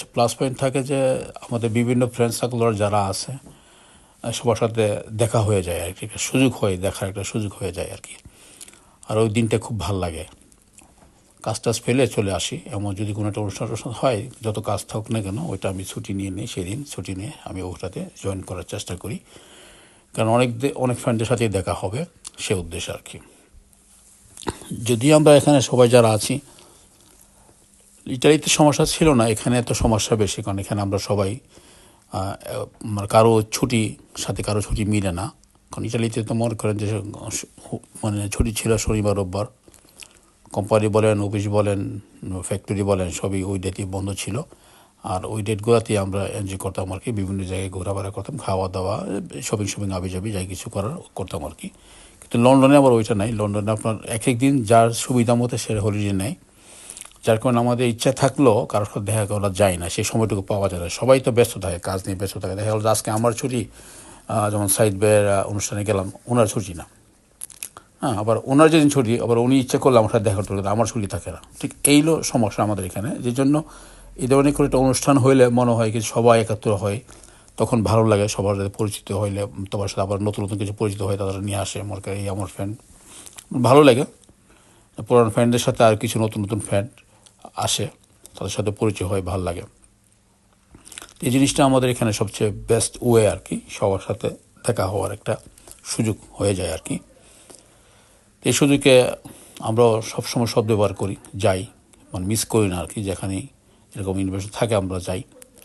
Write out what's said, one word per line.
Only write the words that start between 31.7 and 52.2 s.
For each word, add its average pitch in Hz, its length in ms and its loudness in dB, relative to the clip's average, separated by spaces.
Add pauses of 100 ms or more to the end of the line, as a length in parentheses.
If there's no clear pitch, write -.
আহ, 98 220 -4 (500)
মানে 104 240 -6
কারো 110 340 8 (100)
ছুটি 117 440 0 (200)
সাথে - 260 -6
কারো 104 180 -2
ছুটি 104 240 -2
মিলে 98 280 0
না। 95 200 -6 (380)
কারণ 101 140 -8
ইটালিতে 113 380 -2
তো 110 120 -4
মনে 113 200 0
করেন 107 220 -2
যে, 104 240 -2 (1040)
মানে 104 240 -2
ছুটি 113 240 0
ছিল 110 240 0
শনিবার 107 400 0
রোববার, 98 300 -2 (1080)
কোম্পানি 107 360 2
বলেন, 107 320 4
অফিস 104 280 -2
বলেন, 104 520 0 (420)
ফ্যাক্টরি 101 400 -4
বলেন, 92 280 0
সবই 95 340 -4
ওই 98 140 -4
ডেটে 92 260 -6
বন্ধ 95 300 -6
ছিল। 110 280 -8 (600)
আর 95 240 -6
ওই 107 160 -6
ডেটগুলোতেই 110 560 2
আমরা 98 280 -2
এনজয় 98 300 -8
করতাম 92 360 -6
আর 92 60 -8
কি, 123 140 -8
বিভিন্ন 98 320 -4
জায়গায় 92 260 -6
ঘোরাফেরা 95 400 -6
করতাম, - 280 -10
খাওয়া 95 300 -2
দাওয়া, 95 380 -4 (360)
শপিং 107 240 -2
শপিং 98 260 -6
আবি 90 180 -6
যাবি 92 220 -6
যাই 92 140 -6
কিছু 92 240 -10
করার 104 200 -4 (240)
করতাম 80 300 -8
আর 71 60 -10
কি। - 180 -16 (520)